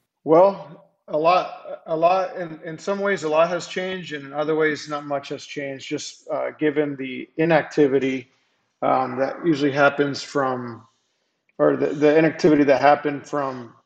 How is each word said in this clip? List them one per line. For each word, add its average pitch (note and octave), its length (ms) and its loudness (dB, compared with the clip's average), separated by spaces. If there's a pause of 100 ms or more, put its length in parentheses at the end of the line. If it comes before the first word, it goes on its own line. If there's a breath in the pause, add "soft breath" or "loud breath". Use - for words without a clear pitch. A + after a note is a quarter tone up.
(260)
Well, F3 600 2 (220)
a D#3 100 -6
lot, E3 680 -2
a E3 100 -4
lot. F3 400 0
In, D#3+ 300 -12
in D#3+ 120 -10
some G3+ 220 -6
ways, G3 240 -2
a D#3+ 60 -2
lot D#3+ 180 4
has F3 200 -6
changed, F#3 440 -8
and C#3+ 140 -12
in C#3 80 -16
other D3+ 200 -2
ways, D3+ 360 0
not D3 160 -8
much C#3+ 240 -6
has C#3 160 -10
changed, C#3 420 -12
just, - 420 -10
uh, C3 300 -4
given D3 380 0
the B2+ 400 -12
inactivity, C3+ 920 2 (520)
um, C3 360 0
that C3+ 280 -2
usually C#3+ 260 2
happens C#3+ 500 2
from, B2 640 -4 (720)
or D3 200 4
the, C#3 100 -2
the D3 300 4
inactivity D#3 480 4
that C3 160 4
happened C#3+ 440 2
from C3 480 -6 (120)